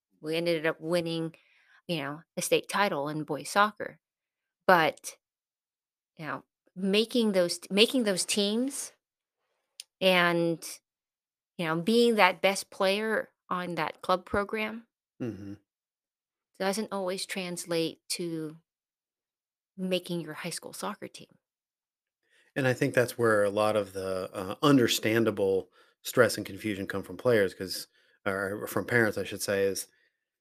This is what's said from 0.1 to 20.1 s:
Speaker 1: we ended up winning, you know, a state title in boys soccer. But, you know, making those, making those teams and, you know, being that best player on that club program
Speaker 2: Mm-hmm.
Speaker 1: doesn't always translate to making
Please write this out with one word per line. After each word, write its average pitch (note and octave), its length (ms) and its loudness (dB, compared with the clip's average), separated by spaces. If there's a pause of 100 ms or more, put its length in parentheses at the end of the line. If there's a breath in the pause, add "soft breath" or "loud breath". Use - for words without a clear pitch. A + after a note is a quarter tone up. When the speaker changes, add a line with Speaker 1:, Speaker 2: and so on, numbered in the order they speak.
Speaker 1:
we D#3+ 160 -6
ended E3+ 300 0
up - 160 -2
winning, E3 540 -2 (520 soft breath)
you E3 120 -2
know, D3 220 -8 (140)
a F3+ 60 -6
state - 260 2
title F3+ 400 0
in D3+ 160 -4
boys D3 260 -8
soccer. - 500 0 (680)
But, - 480 4 (1000)
you D#3+ 80 -12
know, C3+ 180 -8 (320)
making G#3+ 560 2
those, F3 380 2
making A#3 340 4
those F#3+ 220 0
teams A3 640 -2 (1080)
and, F3 600 4 (960)
you F3 80 -4
know, D#3+ 120 0
being A3+ 380 4
that F#3 260 6
best G3 280 2
player G3+ 600 0 (200)
on F3+ 260 -6
that - 260 -4
club F#3 240 0
program G#3+ 580 -4 (380)
Speaker 2:
Mm-hmm. G2+ 320 -8 (1080)
Speaker 1:
doesn't G3 320 -2
always F#3+ 340 -6
translate F3 720 -4 (100)
to E3 480 -6 (1200)
making F3+ 420 -2